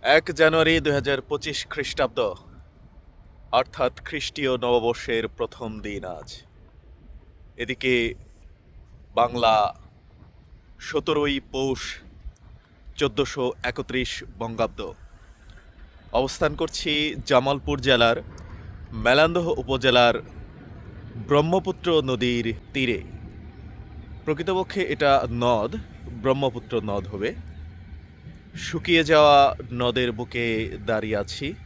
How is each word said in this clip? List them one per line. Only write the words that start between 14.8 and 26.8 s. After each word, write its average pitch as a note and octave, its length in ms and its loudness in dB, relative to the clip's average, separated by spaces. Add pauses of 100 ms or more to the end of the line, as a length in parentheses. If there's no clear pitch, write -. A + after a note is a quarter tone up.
অবস্থান C#3+ 420 0
করছি D#3+ 320 -4 (360)
জামালপুর C#3 580 2
জেলার A#2+ 320 6 (840)
মেলান্দহ E3 420 4 (160)
উপজেলার B2 540 4 (1120)
ব্রহ্মপুত্র E3+ 600 2 (220)
নদীর A#2+ 360 0 (260)
তীরে। B2 280 0 (1200)
প্রকৃতপক্ষে F#3 580 -2 (120)
এটা C#3+ 180 4 (300)
নদ, A#2 280 2 (520)
ব্রহ্মপুত্র C3 500 -2 (180)